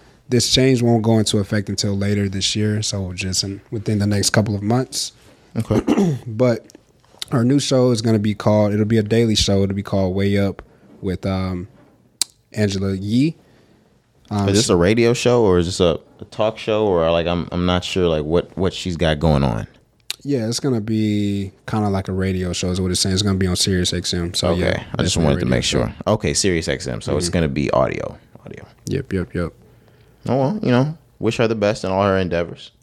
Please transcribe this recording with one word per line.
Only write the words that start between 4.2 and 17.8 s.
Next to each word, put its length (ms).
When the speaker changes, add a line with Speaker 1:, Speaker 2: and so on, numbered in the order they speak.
Speaker 1:
couple 240
of 80
months. 500
Speaker 2:
Okay. 300
Speaker 1:
<clears throat> 400
But 400
her 140
new 140
show 320
is 100
gonna 180
be 160
called, 380
it'll 120
be 120
a 60
daily 320
show. 280
It'll 120
be 80
called 300
Way 240
Up 240
with, 240
um, 420
Angela 420
Yee. 440
Um, 200
Speaker 2:
Is 80
this 100
Speaker 1:
she 60
Speaker 2:
a 20
radio 380
show 320
or 140
is 80
this 120
a, 200
a 60
talk 320
show 280
or, 260
like, 140
I'm, 280
I'm 120
not 200